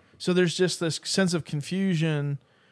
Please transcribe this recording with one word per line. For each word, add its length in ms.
So 120
there's 240
just 240
this 240
sense 300
of 120
confusion. 920